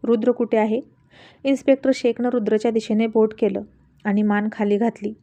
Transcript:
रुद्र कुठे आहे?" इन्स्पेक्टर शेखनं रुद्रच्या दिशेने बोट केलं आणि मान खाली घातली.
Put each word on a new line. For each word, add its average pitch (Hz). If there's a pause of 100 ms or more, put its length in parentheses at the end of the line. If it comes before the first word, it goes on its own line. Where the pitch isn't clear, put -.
रुद्र 233
कुठे 233
आहे?" 214 (640)
इन्स्पेक्टर 269
शेखनं 240
रुद्रच्या 220
दिशेने 220
बोट 220
केलं 202 (420)
आणि 208
मान 208
खाली 208
घातली. 220